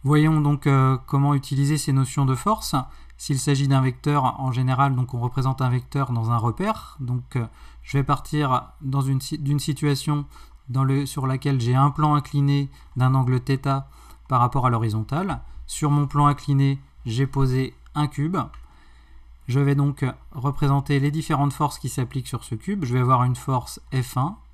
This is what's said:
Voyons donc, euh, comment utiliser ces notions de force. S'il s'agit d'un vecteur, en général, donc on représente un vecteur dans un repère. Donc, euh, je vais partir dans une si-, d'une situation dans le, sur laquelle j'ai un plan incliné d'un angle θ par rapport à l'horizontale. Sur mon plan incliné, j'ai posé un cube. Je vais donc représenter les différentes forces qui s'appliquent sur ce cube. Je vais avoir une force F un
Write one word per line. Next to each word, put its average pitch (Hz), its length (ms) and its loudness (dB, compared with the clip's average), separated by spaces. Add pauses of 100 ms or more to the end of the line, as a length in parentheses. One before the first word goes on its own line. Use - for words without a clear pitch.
Voyons 151 380 4
donc, 147 260 2
euh, 131 400 4
comment 143 280 2
utiliser 139 440 0
ces 139 140 -2
notions 135 320 2
de 131 100 2
force. 214 400 -2 (440)
S'il 139 200 -4
s'agit 139 300 2
d'un 135 140 4
vecteur, 131 580 0
en 131 100 -2
général, 131 460 2
donc 123 180 -2
on 120 60 -4
représente 127 420 -2
un 127 60 2
vecteur 127 420 -2
dans 113 220 0
un 117 60 2
repère. 180 600 -2
Donc, 123 380 -6
euh, 117 100 -2 (380)
je - 140 -2
vais 135 60 2
partir 139 760 -2
dans 135 200 -2
une 131 200 0
si-, - 180 -8
d'une 143 220 -2
situation 147 680 -2 (440)
dans 135 120 0
le, 135 240 0
sur 131 220 -6
laquelle 135 320 -2
j'ai 120 160 2
un 139 140 6
plan 151 260 2
incliné 143 520 0 (280)
d'un 127 180 4
angle 127 240 2
θ 135 460 -2 (420)
par 127 140 2
rapport 123 260 2
à 123 40 4
l'horizontale. 117 720 -2 (280)
Sur 147 240 0
mon 147 160 2
plan 143 180 4
incliné, 139 540 2 (240)
j'ai 123 240 -2
posé 131 460 0 (200)
un 147 140 0
cube. 156 300 -4 (1120)
Je 127 120 2
vais 143 160 2
donc 143 280 0 (280)
représenter 139 680 0
les 143 140 0
différentes 143 400 0
forces - 260 -2
qui 127 100 -8
s'appliquent 127 380 -4
sur - 160 -8
ce - 140 -8
cube. 190 280 -4
Je 120 100 -2
vais 127 40 2
avoir 127 240 4
une 123 140 2
force - 440 -4 (140)
F 127 220 -2
un 160 200 -2 (180)